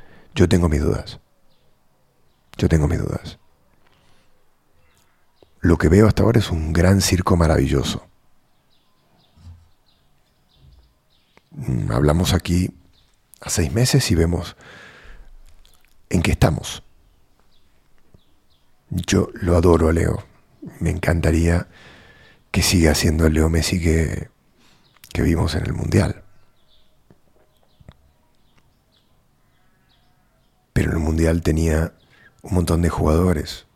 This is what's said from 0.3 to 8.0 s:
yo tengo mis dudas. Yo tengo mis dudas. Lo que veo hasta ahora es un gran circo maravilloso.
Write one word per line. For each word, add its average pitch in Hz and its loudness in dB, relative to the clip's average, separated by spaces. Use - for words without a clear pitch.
yo 85 4
tengo 87 2
mis 73 0
dudas. - -4
Yo 95 0
tengo 76 2
mis - -4
dudas. - -10
Lo 85 4
que 80 0
veo 101 6
hasta - 0
ahora 113 2
es - -4
un 80 -4
gran 90 4
circo 92 0
maravilloso. 71 0